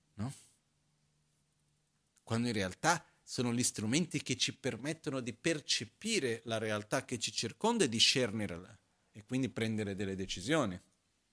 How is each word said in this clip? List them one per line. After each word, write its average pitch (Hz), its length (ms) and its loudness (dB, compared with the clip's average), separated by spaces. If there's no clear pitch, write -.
No? 120 180 -4
Quando 117 240 0
in 120 60 0
realtà 110 520 2
sono 120 300 0
gli 123 100 2
strumenti 135 600 0
che 131 120 -2
ci - 200 0
permettono 135 640 -4
di 123 120 -4
percepire 143 1120 0
la 113 120 0
realtà 107 480 0
che 120 140 -4
ci - 120 -2
circonda 214 520 0
e 135 60 4
discernerla, 104 920 0
e 107 120 -18
quindi 127 240 0
prendere 107 480 -2
delle 98 200 -2
decisioni. 98 640 0